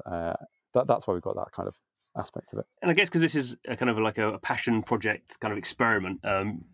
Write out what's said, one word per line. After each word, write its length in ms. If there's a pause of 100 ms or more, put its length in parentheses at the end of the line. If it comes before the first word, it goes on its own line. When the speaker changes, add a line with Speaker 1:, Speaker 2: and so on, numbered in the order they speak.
(120)
Speaker 1:
uh, 220 (400)
that, 140
that's 180
why 80
we've 80
got 140
that 160
kind 160
of 80 (420)
aspect 360
of 60
it. 60 (160)
Speaker 2:
And 80
I 40
guess 160
'cause 140
this 120
is 220 (100)
a 80
kind 140
of 80
like 220
a, 140
a 60
passion 440
project 560
kind 120
of 60
experiment, 640
um, 400 (100)